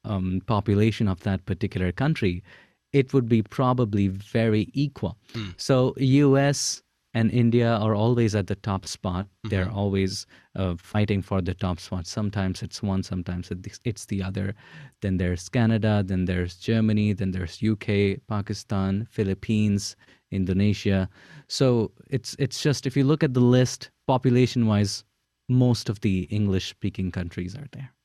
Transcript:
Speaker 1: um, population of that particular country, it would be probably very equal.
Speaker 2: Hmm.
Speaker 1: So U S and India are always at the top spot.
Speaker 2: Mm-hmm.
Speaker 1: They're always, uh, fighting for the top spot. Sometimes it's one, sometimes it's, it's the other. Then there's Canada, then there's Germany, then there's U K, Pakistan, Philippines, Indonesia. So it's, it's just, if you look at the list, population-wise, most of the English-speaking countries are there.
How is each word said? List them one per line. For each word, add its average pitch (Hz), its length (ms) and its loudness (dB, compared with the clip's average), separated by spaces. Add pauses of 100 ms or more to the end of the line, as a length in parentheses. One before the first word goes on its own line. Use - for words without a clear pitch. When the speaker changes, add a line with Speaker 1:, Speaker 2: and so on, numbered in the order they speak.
Speaker 1:
um, 92 420 -4
population 107 640 2
of 92 140 -2
that 95 240 -2
particular 92 460 -2
country, 110 520 -2 (500)
it 135 200 2
would 127 140 2
be 113 140 4
probably 117 680 0
very 107 640 0
equal. 139 440 -4 (160)
Speaker 2:
Hmm. 107 240 -8
Speaker 1:
So 131 400 2
U 135 400 4
S 139 440 0 (340)
and 113 160 2
India 117 460 4
are 110 180 2
always 113 400 2
at 98 120 0
the 101 80 -4
top 95 300 -4
spot. 92 400 -4
Speaker 2:
Mm-hmm. - 240 -14
Speaker 1:
They're 92 220 0
always, 98 560 -2 (280)
uh, 92 220 -2
fighting 104 460 0
for 95 180 -2
the 90 140 -4
top 90 240 -4
spot. 90 280 -8
Sometimes 98 540 -4
it's - 220 -10
one, 95 200 -2
sometimes 90 480 -8
it's, 95 320 -12
it's 110 220 -6
the 98 160 -4
other. 98 320 -6 (480)
Then 95 160 0
there's 90 320 -2
Canada, 110 560 2
then 92 200 -2
there's 90 300 -2
Germany, 110 580 0
then 95 180 -2
there's 90 300 -8
U 107 140 2
K, 101 420 0 (120)
Pakistan, 101 800 -4
Philippines, 104 840 -2 (360)
Indonesia. 95 800 0 (380)
So 123 440 2 (180)
it's, - 300 -6
it's 131 220 -4
just, 143 240 0
if 131 100 -4
you 139 100 4
look 151 180 2
at 139 100 0
the 123 80 2
list, 127 480 4 (180)
population-wise, 120 960 2 (460)
most 123 400 4
of 107 120 -6
the 95 220 0
English-speaking 95 880 -2
countries 90 440 -8
are 143 160 -14
there. 135 200 -14 (120)